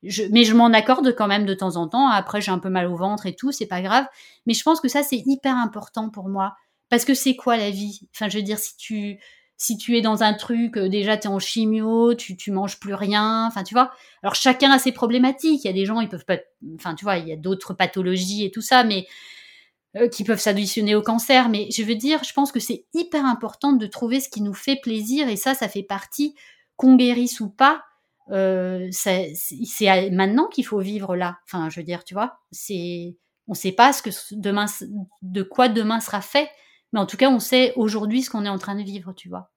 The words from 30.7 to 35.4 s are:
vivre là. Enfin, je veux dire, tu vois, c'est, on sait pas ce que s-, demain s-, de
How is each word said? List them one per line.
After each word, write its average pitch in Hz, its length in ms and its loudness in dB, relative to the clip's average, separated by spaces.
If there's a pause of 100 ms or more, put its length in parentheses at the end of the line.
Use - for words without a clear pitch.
vivre 196 360 -6
là. 180 300 -4
Enfin, 165 240 -6
je 160 100 -12
veux 170 60 -10
dire, 170 200 -10
tu - 100 -20
vois, 220 240 -4 (120)
c'est, 175 640 -10 (320)
on 208 60 -6
sait 185 180 -4
pas 240 200 6
ce 277 100 -4
que - 60 -6
s-, - 240 -12
demain 202 320 -2
s-, 208 220 -8 (340)
de 190 220 -6